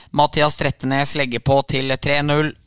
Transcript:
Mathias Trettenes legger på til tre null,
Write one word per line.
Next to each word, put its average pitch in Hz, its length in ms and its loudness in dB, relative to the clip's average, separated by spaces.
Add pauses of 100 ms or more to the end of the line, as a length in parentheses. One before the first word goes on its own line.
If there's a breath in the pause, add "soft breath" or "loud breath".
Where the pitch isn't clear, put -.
(140 loud breath)
Mathias 147 440 2
Trettenes 139 580 -2
legger 127 240 -2
på 135 280 2
til 131 300 -4
tre 143 240 0
null, 147 320 0 (140)